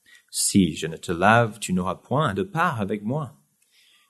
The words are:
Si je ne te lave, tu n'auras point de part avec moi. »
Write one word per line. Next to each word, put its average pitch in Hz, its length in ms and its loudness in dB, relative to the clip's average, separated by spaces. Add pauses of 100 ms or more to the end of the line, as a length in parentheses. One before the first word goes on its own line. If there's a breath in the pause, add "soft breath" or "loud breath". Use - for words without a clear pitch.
(320 soft breath)
Si 90 440 2
je 80 120 -6
ne 80 100 -10
te - 140 -6
lave, 104 480 4
tu - 140 -6
n'auras 90 220 -2
point 131 380 -2
de 98 100 -2
part 160 380 -2
avec 104 220 -6
moi. » 131 360 -8 (720 soft breath)